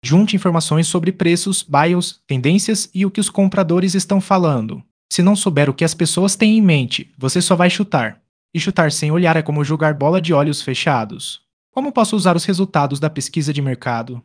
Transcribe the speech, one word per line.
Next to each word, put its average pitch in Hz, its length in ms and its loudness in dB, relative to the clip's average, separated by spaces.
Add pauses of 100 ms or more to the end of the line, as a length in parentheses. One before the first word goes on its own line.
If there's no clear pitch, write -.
Junte 196 300 2
informações 165 500 0
sobre 175 260 -2
preços, 175 560 -2
bios, 165 600 0
tendências 165 640 0
e 185 100 -2
o 196 60 0
que 196 100 -6
os 202 120 -2
compradores 185 640 2
estão 196 260 0
falando. 151 640 0 (280)
Se 180 120 2
não 202 120 6
souber 147 340 0
o 135 40 -2
que 165 120 0
as 160 100 -2
pessoas 180 400 0
têm 220 220 4
em 220 40 4
mente, 147 560 0
você 131 240 -2
só 180 140 2
vai 175 140 4
chutar. 147 520 -4 (320)
E 170 60 -2
chutar 160 320 0
sem 151 200 -2
olhar 165 240 2
é 160 60 0
como 151 220 -2
jogar 151 300 0
bola 147 280 0
de 160 120 0
olhos 147 280 0
fechados. 117 800 -4 (300)
Como 269 200 -4
posso 226 240 0
usar 180 200 2
os 170 100 -2
resultados 160 540 -2
da 151 100 -2
pesquisa 151 440 -4
de 143 80 -2
mercado? 123 640 -6